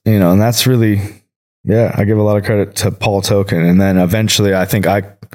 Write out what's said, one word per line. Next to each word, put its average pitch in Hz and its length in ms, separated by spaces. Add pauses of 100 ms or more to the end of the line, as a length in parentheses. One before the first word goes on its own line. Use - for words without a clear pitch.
you 107 120
know, 90 140
and 98 100
that's 113 240
really, 113 360 (640)
yeah, 110 300
I 104 100
give 107 120
a 104 60
lot 104 140
of 101 80
credit 101 320
to - 140
Paul 98 300
Token. 95 400
And 87 180
then 98 180
eventually 101 580
I 92 80
think 92 240
I 98 160 (320)